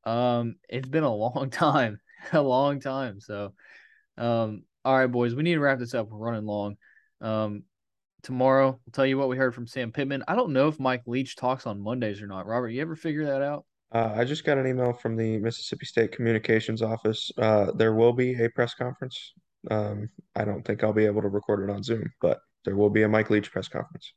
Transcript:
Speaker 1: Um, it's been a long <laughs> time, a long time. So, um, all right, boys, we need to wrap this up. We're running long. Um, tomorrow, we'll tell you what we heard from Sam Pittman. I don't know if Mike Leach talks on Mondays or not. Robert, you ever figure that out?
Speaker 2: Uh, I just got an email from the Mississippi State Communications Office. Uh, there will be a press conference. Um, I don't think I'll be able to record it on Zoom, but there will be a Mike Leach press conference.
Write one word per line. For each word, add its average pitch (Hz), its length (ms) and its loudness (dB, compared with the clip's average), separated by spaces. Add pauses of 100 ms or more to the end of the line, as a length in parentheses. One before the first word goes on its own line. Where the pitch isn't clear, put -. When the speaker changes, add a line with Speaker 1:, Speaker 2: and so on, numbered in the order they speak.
Speaker 1:
Um, 120 520 0 (120)
it's 131 200 -8
been 156 160 0
a 120 120 0
long 123 340 -4
<laughs> - 20 -12
time, 131 480 2 (320)
a 156 100 4
long 139 380 2
time. 131 400 -6
So, 101 340 -10 (640)
um, 117 460 -2 (220)
all 131 120 4
right, 131 100 6
boys, 120 260 0
we 143 100 -2
need 175 100 2
to 156 60 2
wrap 139 200 2
this 120 140 -8
up. 110 160 -4
We're 107 80 -16
running 110 280 -6
long. 104 300 -6 (460)
Um, 110 420 -4 (580)
tomorrow, 131 460 4
we'll 131 240 -6
tell 135 140 2
you 135 120 2
what 135 120 0
we 127 80 -2
heard 127 180 2
from 120 100 -10
Sam 117 260 -8
Pittman. 139 360 -4
I 180 80 0
don't 220 180 0
know 135 140 6
if 156 120 -2
Mike 127 280 0
Leach 127 280 -4
talks 127 300 -2
on 101 160 -6
Mondays 107 400 -4
or 101 60 -12
not. 95 180 -10
Robert, 117 240 -2
you 123 120 -6
ever 160 140 -6
figure 156 300 -4
that 139 160 -2
out? 147 240 -4 (280)
Speaker 2:
Uh, 113 220 2
I 120 100 2
just 147 180 -4
got 147 140 2
an 131 80 0
email 127 260 2
from 117 240 -4
the 110 220 0
Mississippi - 480 -4
State 113 260 2
Communications 113 680 2
Office. 110 560 -2
Uh, 107 380 4
there 110 180 4
will 113 180 6
be 127 220 0 (100)
a 117 60 2
press 120 240 -2
conference. - 600 -10 (360)
Um, 107 400 -2 (260)
I 107 100 0
don't 104 200 -4
think 107 180 -2
I'll 110 100 2
be 107 120 4
able 104 160 2
to 104 60 -2
record 101 420 -2
it - 20 -2
on 101 120 -6
Zoom, 107 360 -4
but - 200 0 (260)
there 98 100 -2
will 104 140 6
be 107 140 4
a 107 40 4
Mike 107 220 2
Leach 104 220 2
press - 160 -6
conference. - 500 -12